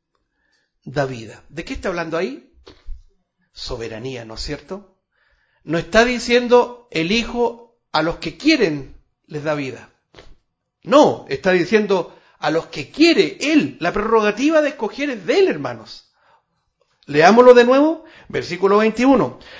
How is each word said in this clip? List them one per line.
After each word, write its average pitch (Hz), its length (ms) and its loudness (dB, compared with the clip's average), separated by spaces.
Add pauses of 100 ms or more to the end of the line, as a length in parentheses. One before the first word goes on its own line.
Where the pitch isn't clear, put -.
(840)
da 139 200 -4
vida". 117 440 -14
¿De 156 160 -14
qué 269 100 -12
está 254 140 -8
hablando 165 280 -6
ahí? 220 380 -8 (1000)
Soberanía, 113 720 -12
¿no 110 100 -16
es 113 60 -16
cierto? - 640 -14 (600)
No 160 140 -4
está 220 260 0
diciendo 240 880 0
el 165 200 -4
Hijo 233 640 -6 (140)
a 156 100 0
los 165 140 -4
que - 200 -12
quieren 180 640 -2 (240)
les 147 180 -12
da 156 100 -4
vida. 131 360 -10 (920)
No, 208 460 2
está 160 240 -2
diciendo 196 640 -2 (220)
a 151 120 -4
los 160 160 -4
que - 240 -14
quiere 285 460 2 (160)
Él. 233 260 0
La 175 140 -4
prerrogativa 220 720 0
de 285 80 -2
escoger 277 400 -8
es 196 160 -10
de 277 120 0
Él, 381 80 4
hermanos. 131 640 -8 (920)
Leámoslo 214 480 8
de 240 100 8
nuevo, 294 400 2 (240)
versículo 180 500 0
veintiuno. 220 600 2 (220)